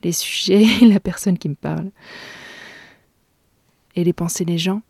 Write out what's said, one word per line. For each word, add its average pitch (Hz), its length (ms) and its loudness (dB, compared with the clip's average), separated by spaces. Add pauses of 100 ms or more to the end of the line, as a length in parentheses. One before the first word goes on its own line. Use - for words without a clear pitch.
les 175 80 -4
sujets 190 540 0
<laughs> 220 180 4
et 233 60 8
la 196 100 6
personne 185 400 -4
qui 170 100 -8
me 147 60 -4
parle. 156 380 -8 (2000)
Et 175 80 -2
les 170 100 2
pensées 170 320 -4
des 170 140 -2
gens 190 320 -4